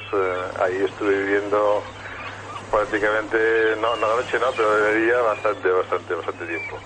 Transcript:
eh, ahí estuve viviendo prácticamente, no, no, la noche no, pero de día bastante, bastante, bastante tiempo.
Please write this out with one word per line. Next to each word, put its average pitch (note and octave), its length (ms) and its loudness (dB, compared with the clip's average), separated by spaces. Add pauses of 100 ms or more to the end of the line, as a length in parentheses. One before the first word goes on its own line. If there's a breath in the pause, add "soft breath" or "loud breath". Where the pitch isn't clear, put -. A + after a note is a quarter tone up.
(140)
eh, F#2 520 -2
ahí F#2+ 180 0
estuve G2 400 0
viviendo G2+ 580 2 (880 loud breath)
prácticamente, G#2+ 680 2 (420)
no, A2+ 180 0
no, A2 100 0
la A2 80 2
noche B2 240 0
no, A#2 80 2 (100)
pero G#2+ 180 4
de G#2+ 300 4
día A#2+ 160 4
bastante, G#2 480 0
bastante, F2+ 460 0
bastante E2+ 300 -6
tiempo. E2 300 -8 (100)